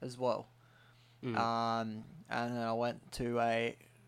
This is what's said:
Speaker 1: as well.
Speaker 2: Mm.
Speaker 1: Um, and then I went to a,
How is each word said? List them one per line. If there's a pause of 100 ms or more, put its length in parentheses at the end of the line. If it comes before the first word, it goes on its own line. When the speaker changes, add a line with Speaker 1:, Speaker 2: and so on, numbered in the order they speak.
Speaker 1:
as
well. (760)
Speaker 2:
Mm.
Speaker 1:
Um, (260)
and
then
I
went
to
a, (320)